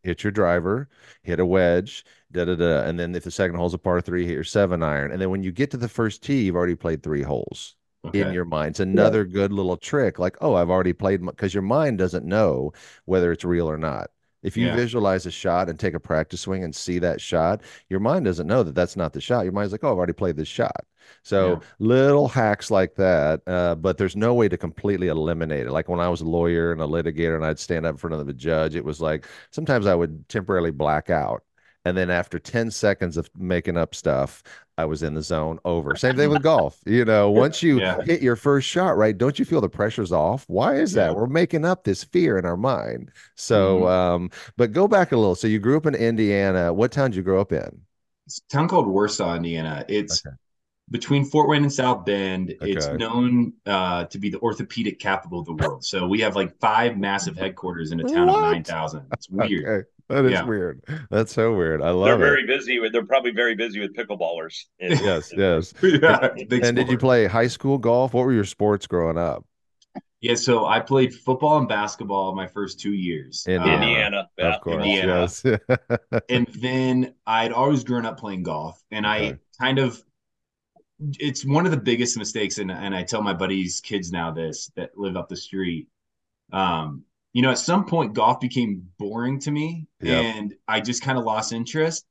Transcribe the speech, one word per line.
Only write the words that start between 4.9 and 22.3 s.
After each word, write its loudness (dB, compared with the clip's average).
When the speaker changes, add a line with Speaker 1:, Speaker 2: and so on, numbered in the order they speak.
Speaker 1:
And -6
then -2
when -4
you -6
get -4
to -8
the -6
first -4
tee, 0
you've 0
already 0
played -4
three -4
holes -8
in 0
Speaker 2:
Okay. -4
Speaker 1:
your -2
mind. -4
It's -8
Speaker 3:
Yeah. 4
Speaker 1:
another 4
good 0
little -2
trick. -2
Like, -2
"Oh, 4
I've 4
already 2
played," 0
m-, -6
'cause -4
your -2
mind 0
doesn't -2
know 0
whether 2
it's -6
real 0
or -6
not. -6
If -6
you 0
Speaker 2:
Yeah. 0
Speaker 1:
visualize 0
a -8
shot 0
and -10
take -2
a -6
practice -4
swing -6
and -8
see -4
that -2
shot, 0
your -4
mind 0
doesn't -2
know 2
that -4
that's 0
not -2
the -8
shot. 0
Your -2
mind's -4
like, -8
"Oh, 0
I've 2
already 0
played -2
this -4
shot." -4
So 2
Speaker 2:
Yeah. -6
Speaker 1:
little 6
hacks 0